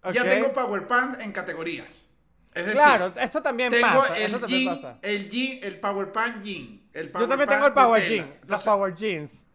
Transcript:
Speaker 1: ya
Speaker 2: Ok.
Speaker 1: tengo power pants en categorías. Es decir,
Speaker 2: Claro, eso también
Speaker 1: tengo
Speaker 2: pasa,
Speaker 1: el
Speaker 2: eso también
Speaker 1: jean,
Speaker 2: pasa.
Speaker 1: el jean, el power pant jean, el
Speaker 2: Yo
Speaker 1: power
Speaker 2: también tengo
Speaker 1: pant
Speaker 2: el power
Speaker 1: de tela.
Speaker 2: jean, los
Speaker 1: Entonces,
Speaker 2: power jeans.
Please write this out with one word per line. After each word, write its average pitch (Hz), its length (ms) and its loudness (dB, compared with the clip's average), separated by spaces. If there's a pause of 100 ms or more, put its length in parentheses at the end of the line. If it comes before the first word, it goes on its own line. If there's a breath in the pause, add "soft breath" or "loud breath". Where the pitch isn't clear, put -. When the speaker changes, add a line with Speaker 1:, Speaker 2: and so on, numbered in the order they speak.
(140)
Speaker 1:
ya 247 100 2
Speaker 2:
Ok. 190 60 2
Speaker 1:
tengo 254 240 2
power 202 340 -4
pants 254 320 0
en 214 120 -10
categorías. 165 720 -8 (500)
Es 170 120 -6
decir, 220 160 2
Speaker 2:
Claro, 233 380 6
eso 277 220 -4
también 254 300 -2
Speaker 1:
tengo 240 160 4 (140)
Speaker 2:
pasa, 269 160 0
Speaker 1:
el 220 80 -2
Speaker 2:
eso 220 140 -4
también 254 240 -2
Speaker 1:
jean, 175 120 -2
Speaker 2:
pasa. 123 260 -16
Speaker 1:
el 208 280 -6
jean, 254 340 -6
el 185 160 -10
power 196 320 -4
pant 226 320 -4
jean, 175 380 -12 (120)
el 160 140 -8
Speaker 2:
Yo - 40 -18
Speaker 1:
power 208 180 0
Speaker 2:
también 277 200 2
tengo 277 160 4
Speaker 1:
pant 277 120 4
Speaker 2:
el 269 60 8
power 226 180 6
Speaker 1:
de 180 60 -2
tela. 208 160 0
Speaker 2:
jean, 143 60 -10
los - 120 -20
Speaker 1:
Entonces, 202 240 -6
Speaker 2:
power 196 300 2
jeans. 165 480 -6 (120)